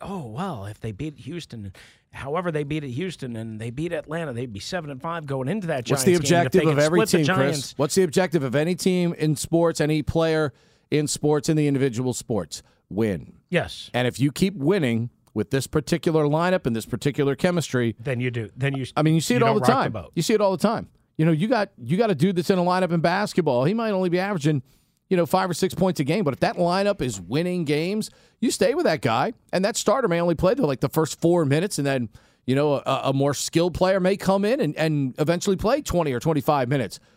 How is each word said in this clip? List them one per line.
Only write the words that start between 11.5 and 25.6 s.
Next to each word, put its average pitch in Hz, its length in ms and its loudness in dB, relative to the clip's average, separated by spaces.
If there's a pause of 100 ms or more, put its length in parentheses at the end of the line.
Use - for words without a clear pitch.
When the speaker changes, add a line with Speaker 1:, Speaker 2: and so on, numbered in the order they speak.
Speaker 2:
the 151 120 4
individual 127 460 0
sports? - 500 -6 (260)
Win. 95 440 -2 (160)
Speaker 1:
Yes. - 440 -4
Speaker 2:
And 123 140 0
if 117 120 -4
you 143 140 2
keep 190 220 -2
winning 135 540 0 (240)
with 107 180 -4
this 135 160 -2
particular 156 580 0
lineup 175 400 0
and 117 100 -2
this 107 120 -6
particular 139 480 -2
chemistry, 131 640 0
Speaker 1:
Then 120 200 -6
you 123 120 -2
do. 117 260 -6
Then 139 180 -2
you, 131 120 -6 (100)
Speaker 2:
I 147 60 4
mean, 156 100 4
you 165 80 4
see 247 140 0
it 233 60 2
Speaker 1:
you 233 40 4
Speaker 2:
all 226 80 4
Speaker 1:
don't 214 120 0
Speaker 2:
the - 60 6
Speaker 1:
rock 262 80 4
the - 40 0
Speaker 2:
time. 202 80 -2
Speaker 1:
boat. 104 240 -10
Speaker 2:
You 170 80 0
see 226 100 0
it 208 80 2
all 196 100 2
the 185 60 -2
time. 202 320 -2 (280)
You 156 80 2
know, 170 60 4
you 160 160 0
got, 214 300 0
you 127 180 -4
got 220 140 4
a 180 60 0
dude 175 200 2
that's 175 140 0
in 190 100 2
a 175 40 2
lineup 180 280 2
in 170 100 2
basketball. 170 600 2
He 175 120 2
might 226 160 -2
only 185 180 0
be 175 100 0
averaging, 156 440 0 (460)
you 185 80 2
know, 170 100 4
five 190 220 2
or 170 40 -4
six - 220 -2